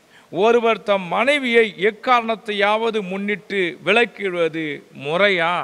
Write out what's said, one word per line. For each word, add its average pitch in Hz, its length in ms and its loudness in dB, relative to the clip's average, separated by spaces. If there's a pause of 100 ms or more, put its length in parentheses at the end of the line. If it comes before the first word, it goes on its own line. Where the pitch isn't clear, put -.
(320)
"ஒருவர் 226 520 2
தம் 196 180 0
மனைவியை 233 640 2 (120)
எக்காரணத்தையாவது 214 1200 0
முன்னிட்டு 196 840 -4
விலக்கிடுவது 175 800 0 (340)
முறையா?" 175 540 0 (100)